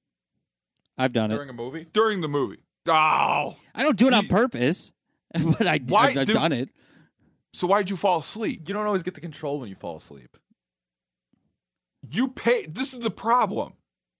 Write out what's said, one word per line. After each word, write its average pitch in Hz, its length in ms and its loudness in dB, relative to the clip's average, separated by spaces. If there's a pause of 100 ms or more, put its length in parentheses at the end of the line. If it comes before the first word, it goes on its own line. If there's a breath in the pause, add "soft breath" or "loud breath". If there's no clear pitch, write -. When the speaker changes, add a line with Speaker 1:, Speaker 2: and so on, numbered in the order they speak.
(1000)
Speaker 1:
I've 131 160 0
done 110 160 0
Speaker 2:
During 139 180 -6
Speaker 1:
it. 127 40 -14
Speaker 2:
a - 20 -14
movie? 131 380 -12
Speaker 3:
During 214 280 2
the 156 80 -2
movie. 139 300 -2 (280)
Oh! 156 720 2 (180)
Speaker 1:
I - 80 -4
don't 277 140 2
do 240 100 6
it 262 60 6
on 220 120 4
Speaker 3:
You - 40 -8
Speaker 1:
purpose, 180 640 0 (200)
<laughs> - 200 -20
but 165 340 2
I, 156 200 2
Speaker 3:
Why 208 220 6
Speaker 1:
I've, 139 100 -2
I've 135 80 0
Speaker 3:
do 220 80 2
Speaker 1:
done 151 180 2
it. 127 160 -2 (880 soft breath)
Speaker 3:
So - 140 -4
why'd 196 200 2
you 190 80 -4
fall 180 220 2
asleep? 160 500 -8
Speaker 2:
You 196 60 -4
don't 208 120 -4
always 196 160 0
get 180 120 -8
the - 80 -18
control 147 380 -6
when 110 100 -10
you 95 60 -12
fall 85 200 -10
asleep. 69 400 -20 (1700)
Speaker 3:
You 233 180 0
pay. 240 380 0
This 208 260 -6
is 247 80 -12
the 233 100 -2
problem. 220 600 0 (480)